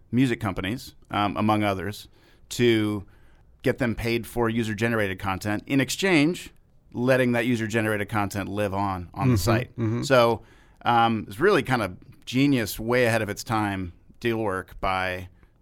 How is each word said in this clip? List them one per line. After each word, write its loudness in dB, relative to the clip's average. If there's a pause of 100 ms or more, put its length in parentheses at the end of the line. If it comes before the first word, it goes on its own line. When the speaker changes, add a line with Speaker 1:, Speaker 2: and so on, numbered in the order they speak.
(120)
Speaker 1:
music 2
companies, -6 (160)
um, 0
among 2
others, -4 (440)
to 2 (600)
get 0
them -2
paid -2
for 0
user-generated 0
content, -4
in 0
exchange 0 (420)
letting 2
that 0
user-generated 0
content -2
live -2
on, -4
on 0
the 6
Speaker 2:
Mm-hmm, 4
Speaker 1:
site. 0
Speaker 2:
mm-hmm. -2
Speaker 1:
So, 4 (420)
um, 2
it's -14
really 4
kind -2
of -4 (280)
genius, 0
way 2
ahead 2
of -4
its -8
time -2 (260)
deal 0
work -4
by, -2 (320)